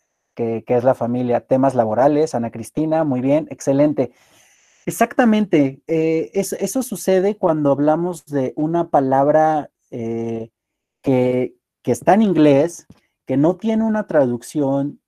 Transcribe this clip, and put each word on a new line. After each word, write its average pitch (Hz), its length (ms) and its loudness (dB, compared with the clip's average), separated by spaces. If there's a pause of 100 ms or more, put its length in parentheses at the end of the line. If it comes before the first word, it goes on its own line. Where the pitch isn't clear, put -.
(340)
Que, 113 320 -4
que 123 100 0
es 120 80 2
la 127 120 4
familia. 120 520 -2
Temas 131 280 0
laborales, 131 600 0
Ana 117 160 -4
Cristina, 156 520 -4
muy 131 180 -2
bien, 139 280 0
excelente. - 640 -2 (720)
Exactamente, 202 1000 0
eh, 160 460 0
es-, 190 200 -2
eso 214 300 -4
sucede 190 540 0
cuando 156 340 0
hablamos 156 540 0
de 131 300 -4
una 165 340 -2
palabra, 147 840 2 (200)
eh, 117 580 -8 (520)
que, 127 540 0 (260)
que 131 100 -2
está 165 240 2
en 220 60 4
inglés, 151 640 2 (380)
que 131 120 -2
no 160 180 2
tiene 220 300 -2
una 214 220 -2
traducción, 139 1000 -2